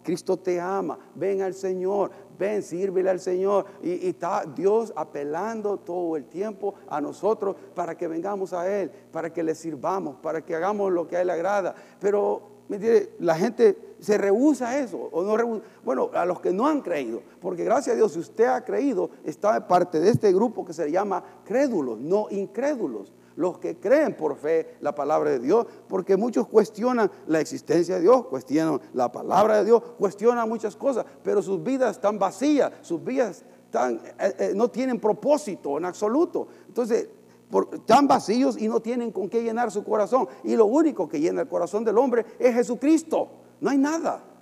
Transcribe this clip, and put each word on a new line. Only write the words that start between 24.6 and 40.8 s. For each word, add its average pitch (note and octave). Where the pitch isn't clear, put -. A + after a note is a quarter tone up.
la C#3+
palabra D3+
de C3
Dios, F#3+
porque F#3+
muchos A#3
cuestionan A3
la D#3+
existencia D#3
de F3+
Dios, A#3+
cuestionan C#3+
la B2
palabra G#3
de G3
Dios, A3+
cuestionan A3+
muchas A3
cosas, A#3+
pero G3
sus E3
vidas B3
están G3+
vacías, A3
sus D#3
vidas A#3
están, B3
eh, G3
eh, G3
no A#3
tienen B3
propósito G#3+
en F3
absoluto. G#3+
Entonces, A#3
por, F#3+
están C4+
vacíos B3
y G#3+
no A3
tienen A#3
con F#3+
qué A#3
llenar A3+
su G3
corazón. G#3+
Y A3+
lo A3
único C4